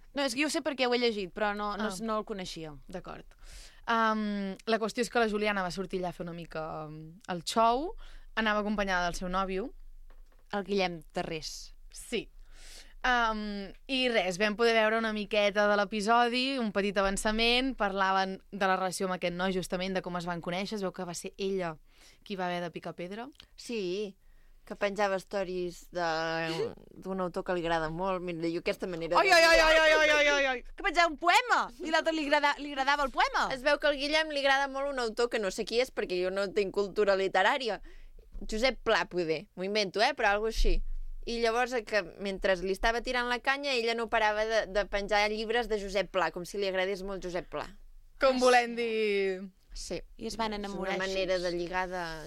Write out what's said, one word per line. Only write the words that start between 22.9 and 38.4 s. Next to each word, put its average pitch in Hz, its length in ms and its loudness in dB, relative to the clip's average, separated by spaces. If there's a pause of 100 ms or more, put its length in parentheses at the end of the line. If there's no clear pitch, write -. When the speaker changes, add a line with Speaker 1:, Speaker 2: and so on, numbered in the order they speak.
Speaker 2:
pedra. 196 300 -10 (320)
Speaker 3:
Sí, 202 580 -4 (520)
que 202 100 -12
penjava 202 420 2
stories 180 720 -6
de, 175 140 -2 (880)
d'un 190 320 -6
autor 180 180 -4
que 185 140 -2
li 170 80 -2
agrada 165 240 0
molt. 180 340 -2
Mira, 170 300 -4
jo 170 80 -4
aquesta - 260 -4
manera 165 320 -2
Speaker 1:
Ai, 392 100 6
Speaker 3:
de 370 60 6
Speaker 1:
ai, 330 100 8
ai, 330 120 8
Speaker 3:
dir-ho. 320 80 8
Speaker 1:
ai, 320 140 8
ai, 311 320 6
ai, 294 180 4
ai, 285 180 4
ai. 254 160 -2 (140)
Que - 80 -12
penjava 339 240 4
un 294 80 -6
poema! 381 460 4 (180)
I 302 100 -6
l'altre 320 220 2
li 311 160 0
agrada-, 285 300 4
li 285 160 -10
agradava 277 340 2
el - 20 -10
poema! 359 440 2
Speaker 3:
Es 247 100 -6
veu 294 160 4
que 302 80 2
al 294 80 2
Guillem 302 340 0
li 277 140 0
agrada 277 240 4
molt 277 240 -4
un 262 80 -4
autor 240 300 0
que 233 100 0
no 190 100 -2
sé 208 140 -4
qui 226 160 0
és, 262 100 0
perquè 180 320 -4
jo 185 80 0
no 196 220 -2
tinc 196 220 0
cultura 196 420 2
literària. 196 640 2 (640)